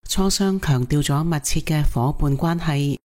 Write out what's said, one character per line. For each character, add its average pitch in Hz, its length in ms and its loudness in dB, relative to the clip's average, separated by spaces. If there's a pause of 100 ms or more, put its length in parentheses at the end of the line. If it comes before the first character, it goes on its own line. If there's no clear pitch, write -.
磋 190 200 2
商 190 320 0
強 127 260 0
調 147 160 2
咗 147 220 0
密 165 180 -2
切 - 180 0
嘅 151 220 0
伙 135 300 2
伴 139 240 0
關 170 220 -2
係， 143 400 -2 (120)